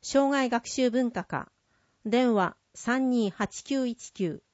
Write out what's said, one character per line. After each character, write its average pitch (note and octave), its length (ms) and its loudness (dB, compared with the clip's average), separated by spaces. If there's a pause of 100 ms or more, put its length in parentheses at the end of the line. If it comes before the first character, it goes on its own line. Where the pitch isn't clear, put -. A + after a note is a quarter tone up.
障 C#4 280 2
害 C4+ 200 2
学 A#3+ 180 -2
習 B3+ 220 0
文 A#3+ 200 0
化 F#3 140 -8
課、 - 260 -8 (560)
電 A#3+ 280 2
話 F#3+ 240 0 (160)
三 C4 360 0
二 A#3 200 2
八 - 340 -6
九 C4+ 240 -2
一 - 240 -10
九。 D#3+ 320 -4 (100)